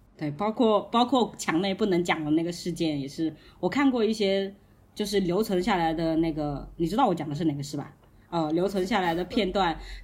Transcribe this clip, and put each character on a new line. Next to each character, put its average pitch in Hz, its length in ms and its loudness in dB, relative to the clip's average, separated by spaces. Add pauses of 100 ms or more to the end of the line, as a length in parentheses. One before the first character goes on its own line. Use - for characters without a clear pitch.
(180)
对， 151 140 -4
包 208 180 -2
括， 220 340 4
包 233 220 2
括 240 320 0
墙 - 220 -2
内 196 140 0
不 208 140 0
能 175 140 4
讲 175 220 0
的 151 80 0
那 160 100 4
个 165 80 -2
事 175 220 -6
件 156 280 -2
也 135 60 -4
是， 151 300 -4 (240)
我 180 80 -2
看 269 240 4
过 240 120 2
一 220 100 2
些 196 420 0 (400)
就 208 100 -2
是 202 140 0
留 185 240 2
存 190 180 0
下 202 140 2
来 165 180 2
的 165 220 0
那 165 160 2
个， 147 460 -4
你 170 100 0
知 165 80 -4
道 269 100 4
我 196 80 2
讲 160 140 -4
的 147 80 -4
是 170 80 -4
哪 156 100 2
个 143 80 -6
是 143 140 -8
吧？ - 180 -10 (360)
呃， 160 220 -2
留 170 160 0
存 185 180 -2
下 208 160 0
来 175 120 0
的 180 120 -2
片 190 260 -2
段， 180 260 0 (260)